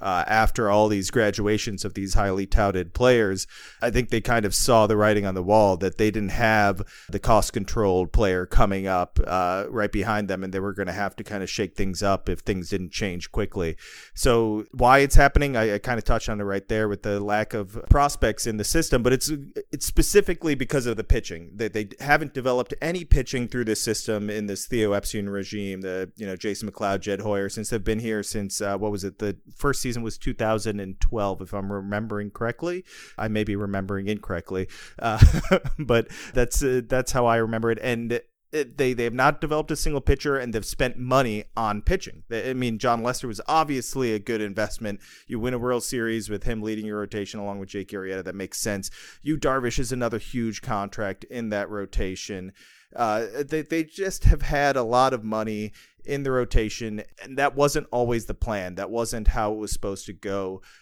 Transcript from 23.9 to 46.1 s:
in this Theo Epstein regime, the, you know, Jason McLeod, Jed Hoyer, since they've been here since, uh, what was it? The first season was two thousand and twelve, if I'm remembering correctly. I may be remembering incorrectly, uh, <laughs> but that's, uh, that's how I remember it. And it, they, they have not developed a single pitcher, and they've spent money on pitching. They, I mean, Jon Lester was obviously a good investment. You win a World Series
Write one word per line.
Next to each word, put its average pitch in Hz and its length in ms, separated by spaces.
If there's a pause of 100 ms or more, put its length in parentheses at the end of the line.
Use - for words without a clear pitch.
in 104 140
this 98 180
Theo 107 280
Epstein 101 360
regime, 98 520
the, 92 340
you 110 100
know, 95 100
Jason 104 340
McLeod, 98 320
Jed 98 200
Hoyer, 101 280
since 107 200
they've 107 140
been 110 160
here 110 240
since, 101 380
uh, 101 160
what 104 140
was 98 120
it? 95 160
The 101 180 (180)
first - 260
season 120 200
was 113 160
two 131 160
thousand 110 460
and 95 200
twelve, 101 400
if 95 140
I'm 98 180
remembering 104 600
correctly. 170 520 (340)
I 110 100
may 107 160
be 104 120
remembering 98 520
incorrectly, 95 600 (320)
uh, 110 240 (280)
<laughs> - 280
but 117 280 (260)
that's, 123 300
uh, 127 240
that's 127 240
how 123 160
I 117 100
remember 113 320
it. 110 120
And 117 400 (300)
it, 135 260
they, 127 160
they 117 100
have 117 100
not 135 260
developed 151 320
a 151 40
single 143 260
pitcher, 139 360
and 120 160
they've 107 120
spent 123 320
money 123 480 (100)
on 104 260
pitching. - 480
They, 117 200
I 127 40
mean, 123 260
Jon 117 240
Lester 123 240
was 107 200
obviously 135 640
a 107 60
good 110 220
investment. 104 580 (280)
You 120 120
win 127 140
a 123 60
World 123 240
Series 113 460